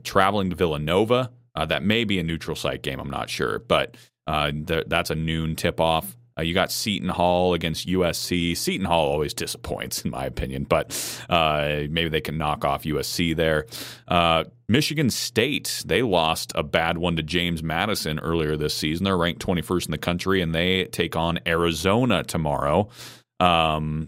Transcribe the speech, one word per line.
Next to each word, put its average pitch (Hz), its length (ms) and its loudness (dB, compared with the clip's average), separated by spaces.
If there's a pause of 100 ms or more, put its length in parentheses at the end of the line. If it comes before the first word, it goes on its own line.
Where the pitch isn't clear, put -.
traveling 98 460 4
to 80 40 -4
Villanova. 90 760 2 (220)
Uh, 78 120 -2
that 76 180 0
may 110 220 2
be 101 140 0
a 85 40 0
neutral 82 320 -4
site 65 280 -4
game. 67 180 -4
I'm 71 80 -8
not 64 200 -6
sure. 55 300 -2
But, - 380 0 (300)
uh, 76 240 0
th-, 76 360 -2
that's 85 220 0
a 82 60 0
noon 80 420 -2
tip-off. 82 580 0 (240)
Uh, 80 40 -2
you 82 100 -2
got 92 180 2
Seton - 380 -2
Hall 90 440 2
against 82 340 -2
U 90 180 2
S 80 120 0
C. 85 380 0
Seton 147 300 -2
Hall 82 240 2
always 73 240 0
disappoints, - 720 -8
in - 60 -2
my 123 120 -6
opinion, - 400 -4
but, - 320 0 (340)
uh, 76 600 2
maybe 82 180 0
they 78 140 0
can 76 160 -6
knock 76 260 -2
off 69 220 0
U 73 140 0
S 71 100 -4
C 85 240 0
there. 80 320 2 (420)
Uh, 82 380 4 (240)
Michigan 147 400 2
State, - 760 -2
they 98 160 2
lost 82 540 0
a 80 80 0
bad 82 340 0
one 85 200 0
to 80 40 -2
James 85 400 -2
Madison 82 580 -2
earlier 78 360 0
this 76 180 -2
season. 82 300 -2
They're 98 140 2
ranked 85 240 0
twenty-first 87 460 -2
in 82 40 -6
the 76 60 -4
country, 90 440 0
and 82 140 -2
they 90 300 2
take 85 320 -4
on 82 280 0
Arizona 85 760 2
tomorrow. 76 640 0 (540)
Um, 78 680 2